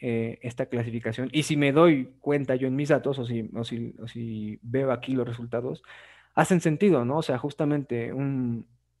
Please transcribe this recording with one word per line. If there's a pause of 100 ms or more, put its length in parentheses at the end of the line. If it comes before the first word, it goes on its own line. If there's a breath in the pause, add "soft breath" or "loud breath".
eh,
esta
clasificación.
Y
si
me
doy
cuenta
yo
en
mis
datos,
o
si,
o
si,
o
si
veo
aquí
los
resultados, (540 loud breath)
hacen
sentido,
¿no?
O
sea,
justamente
un, (340)